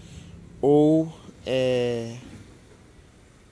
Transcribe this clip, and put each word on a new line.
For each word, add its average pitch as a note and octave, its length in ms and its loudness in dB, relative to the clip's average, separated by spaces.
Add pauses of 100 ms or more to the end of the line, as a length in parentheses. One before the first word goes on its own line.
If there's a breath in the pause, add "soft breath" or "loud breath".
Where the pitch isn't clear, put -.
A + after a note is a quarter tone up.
(600 loud breath)
ou, D3+ 460 4 (380 loud breath)
é, B2 720 -2 (1300 loud breath)